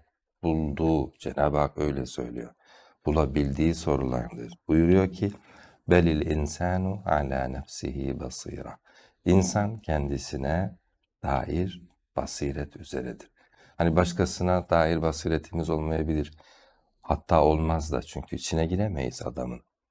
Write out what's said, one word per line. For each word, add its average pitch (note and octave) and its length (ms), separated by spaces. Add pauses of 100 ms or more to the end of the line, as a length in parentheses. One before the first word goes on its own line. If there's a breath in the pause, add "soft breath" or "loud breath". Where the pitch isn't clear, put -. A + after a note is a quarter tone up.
(440)
bulduğu, D#2 760
Cenab-ı C#2+ 380
Hak D2 200
öyle C#2 280
söylüyor, A#1+ 480 (520 soft breath)
bulabildiği D2 720
sorulardır. B1 760 (140)
Buyuruyor F2+ 440
ki, G2+ 200 (560 loud breath)
"Belil D#2+ 440
insanu F2+ 760
ala C2+ 420
nefsihi C2+ 720
basira." - 580 (480 soft breath)
İnsan G#2 540
kendisine C#2+ 960 (460)
dair D2+ 600 (320)
basiret C#2+ 600
üzeredir. - 560 (460 soft breath)
Hani E2+ 180
başkasına F2+ 760
dair E2 320
basiretimiz D#2+ 680
olmayabilir. D#2 640 (680 soft breath)
Hatta D2+ 420
olmaz D#2 480
da B1+ 100
çünkü - 340
içine E2 300
giremeyiz F2+ 560
adamın. B1 400 (300)